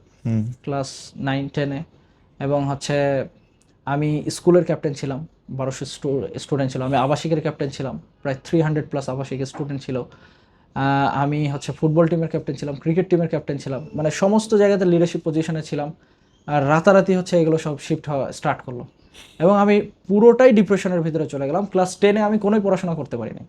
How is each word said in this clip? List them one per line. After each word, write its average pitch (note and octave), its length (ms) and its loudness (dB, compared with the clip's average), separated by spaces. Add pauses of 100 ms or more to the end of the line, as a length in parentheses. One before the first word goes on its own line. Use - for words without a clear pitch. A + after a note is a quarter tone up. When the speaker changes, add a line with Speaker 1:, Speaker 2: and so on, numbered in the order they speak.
(260)
Speaker 1:
হুম। A2+ 360 0
Speaker 2:
ক্লাস C#3 540 -8
নাইন C#3 380 -4
টেন-এ। C#3+ 300 -4 (560)
এবং C#3 280 -2
হচ্ছে C#3 580 -2 (600)
আমি D3 440 -2
স্কুলের F3 360 4
ক্যাপ্টেন D3+ 280 -4
ছিলাম, C#3 340 -8 (220)
বারোশো C3 360 -6
স্টু-, C3+ 420 -6 (120)
স্টুডেন্ট C3+ 320 -2
ছিল। C3 100 -6
আমি C3+ 140 -2
আবাসিকের D3 460 0
ক্যাপ্টেন D3 280 -4
ছিলাম, C3+ 300 -8 (220)
প্রায় C3+ 220 -6
থ্রি E3 180 2
হান্ড্রেড D3+ 280 -2
প্লাস C3+ 200 -6
আবাসিক C3 380 -6
স্টুডেন্ট C#3 380 -8
ছিল। B2+ 180 -4 (720)
আহ, C#3 420 0
আমি D3 320 0
হচ্ছে C#3+ 220 -6
ফুটবল D#3+ 360 2
টিমের E3 220 -2
ক্যাপ্টেন D3+ 260 -6
ছিলাম, C#3+ 200 -8
ক্রিকেট E3 340 -2
টিমের E3+ 180 2
ক্যাপ্টেন C#3+ 300 -4
ছিলাম, C#3 380 -8
মানে D3+ 160 0
সমস্ত G#3+ 440 2
জায়গাতে G3+ 300 4
লিডারশিপ E3+ 380 2
পজিশনে D#3+ 400 -2
ছিলাম। D3 300 -6 (540)
আর D3 200 0
রাতারাতি F#3 480 4
হচ্ছে F3+ 260 2
এগুলো D#3+ 160 4
সব D3+ 220 -6
শিফট - 300 -6
হওয়া C#3 220 -4
স্টার্ট C#3+ 300 -4
করলো। B2 260 -12 (520)
এবং F#3+ 180 6
আমি G3+ 240 4 (260)
পুরোটাই A#3 440 8
ডিপ্রেশনের F#3 500 2
ভিতরে D#3 260 -2
চলে C#3 200 -4
গেলাম। F#3 180 -2
ক্লাস F#3 320 0
টেন-এ G#3 240 4
আমি G#3 180 0
কোনোই G#3 200 2
পড়াশোনা F#3 360 0
করতে C3+ 220 -8
পারিনি। A2 320 -10